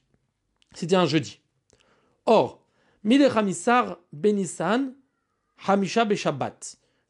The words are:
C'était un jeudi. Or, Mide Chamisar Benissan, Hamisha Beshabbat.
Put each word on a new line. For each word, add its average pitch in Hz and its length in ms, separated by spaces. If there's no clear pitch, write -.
C'était 180 200
un 180 100
jeudi. 139 340
Or, 170 380
Mide 262 280
Chamisar 214 680
Benissan, 202 800
Hamisha 196 380
Beshabbat. 151 720